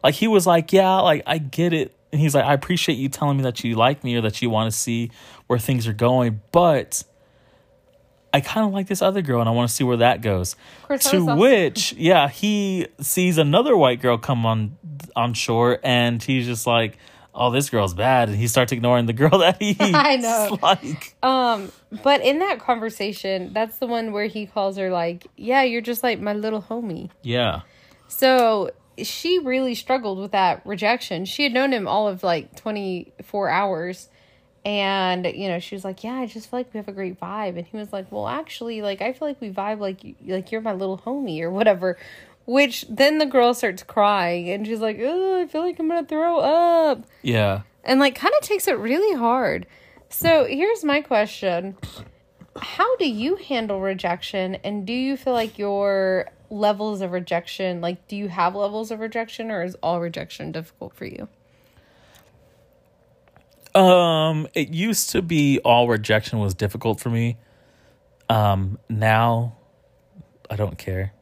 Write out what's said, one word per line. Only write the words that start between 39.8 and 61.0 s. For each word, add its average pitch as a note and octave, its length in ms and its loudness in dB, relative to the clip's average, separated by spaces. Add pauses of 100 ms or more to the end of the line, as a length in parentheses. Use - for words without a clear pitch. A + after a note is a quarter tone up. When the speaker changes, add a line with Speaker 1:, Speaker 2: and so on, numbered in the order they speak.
Speaker 2:
like, F#3 260 -6
you're A3 100 -4
my A3 120 -4
little F#3+ 260 -4
homie A#3+ 420 -6
or E3+ 100 -4
whatever." F#3 460 2 (500)
Which B3+ 420 2
then C#4 280 2
the D4+ 80 4
girl B3 300 4
starts F#3+ 280 -4
crying F3 640 2
and G3+ 160 -4
she's A3 140 -6
like, A3 220 -2
"Oh, F#4 400 0
I D#4+ 60 -4
feel D#4 140 -4
like F4 180 -4
I'm D#4+ 80 -2
gonna E4+ 180 -2
throw D#4+ 340 0
up." D#4+ 640 2 (180)
Speaker 1:
Yeah. G#2 400 0 (220)
Speaker 2:
And, C4 160 2
like, C#4 160 4
kinda A4 260 0
takes - 260 -2
it B3+ 120 0
really D#4+ 380 0
hard. A#3 500 0 (420)
So - 360 4
here's F#4 380 -2
my D4 180 2
question. G3 720 -2 (800)
How A#4+ 420 0
do F4 120 0
you A#3+ 260 -2
handle A3 460 -4
rejection? F#3+ 840 -4
And G3+ 220 -6
do A3+ 80 -6
you C4 240 -4
feel C4 160 -4
like A3+ 260 -4
your G3 680 0 (220)
levels G#3 500 -2
of F3+ 100 -6
rejection, F3+ 720 -6
like, F3+ 260 -8
do G3+ 80 -12
you G3+ 140 -8
have F#3 260 0
levels G#3 360 -4
of G#3+ 80 -10
rejection A3+ 520 -8
or F3+ 120 -4
is F3+ 200 -8
all E3+ 160 -2
rejection E3 520 -10
difficult - 440 -14
for - 100 -14